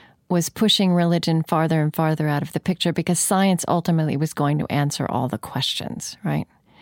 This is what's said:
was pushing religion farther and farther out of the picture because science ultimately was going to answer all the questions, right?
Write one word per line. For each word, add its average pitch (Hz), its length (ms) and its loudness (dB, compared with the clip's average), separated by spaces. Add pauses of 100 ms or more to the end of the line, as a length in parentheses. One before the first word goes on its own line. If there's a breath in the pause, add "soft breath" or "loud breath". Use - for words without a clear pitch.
(280 loud breath)
was 175 200 0
pushing 208 440 2
religion 170 500 2
farther 160 400 2
and 151 120 0
farther 156 340 0
out 147 140 0
of 147 100 -8
the 165 80 -2
picture 175 320 -2
because 170 280 -2
science 190 480 2
ultimately 160 480 0
was 151 160 -2
going 147 260 0
to - 140 -4
answer 143 360 -2
all 123 200 -2
the - 100 -4
questions, - 840 -8
right? 151 220 -2 (360 loud breath)